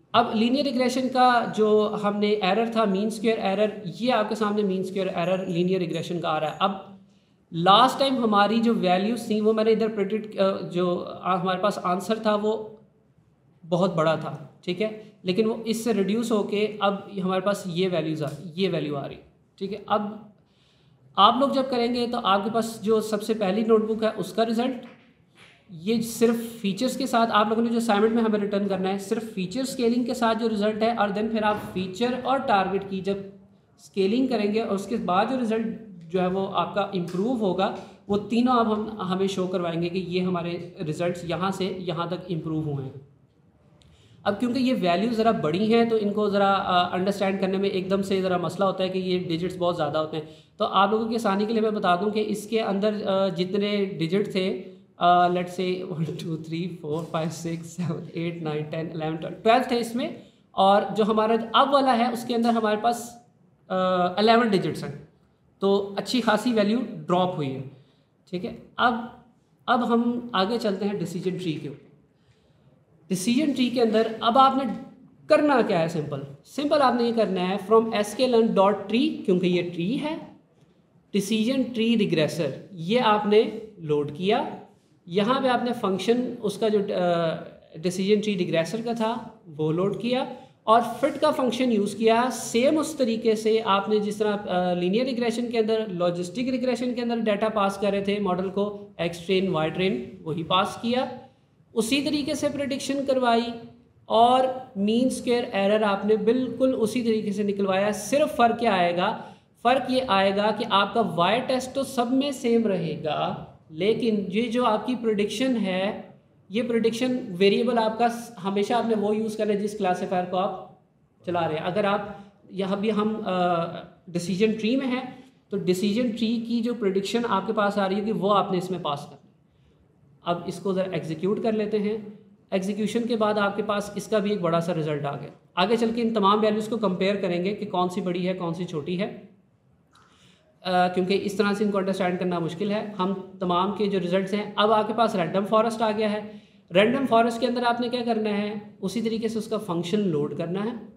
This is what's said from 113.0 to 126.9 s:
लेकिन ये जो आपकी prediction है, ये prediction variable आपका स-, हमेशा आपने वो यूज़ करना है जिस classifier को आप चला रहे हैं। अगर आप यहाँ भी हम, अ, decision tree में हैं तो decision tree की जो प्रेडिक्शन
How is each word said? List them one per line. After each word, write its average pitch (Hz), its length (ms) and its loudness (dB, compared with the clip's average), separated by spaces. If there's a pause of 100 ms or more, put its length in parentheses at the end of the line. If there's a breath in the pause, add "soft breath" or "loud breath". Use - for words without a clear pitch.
लेकिन 220 440 0
ये 190 260 -2
जो 247 220 0
आपकी 220 300 0
prediction 226 640 0
है, 190 580 -4 (360)
ये 220 120 -2
prediction 233 560 0 (120)
variable 226 480 2
आपका 226 300 2
स-, - 300 -10
हमेशा 202 400 0
आपने 226 160 0
वो 208 180 0
यूज़ 214 260 -4
करना 208 140 0
है 196 80 0
जिस 208 160 -4
classifier 180 480 0
को 185 120 -4
आप - 440 -4 (460)
चला 175 140 -2
रहे 156 180 -2
हैं। 156 60 -6
अगर 190 220 0
आप - 460 -4 (200)
यहाँ 196 280 -4
भी 220 100 0
हम, 214 360 0
अ, 175 400 0 (440)
decision 190 420 0
tree 220 240 0
में 269 100 0
हैं - 460 -8 (180)
तो 202 60 -4
decision 202 560 0
tree 226 280 -2
की 233 200 -2
जो 240 140 -2
प्रेडिक्शन 196 500 -2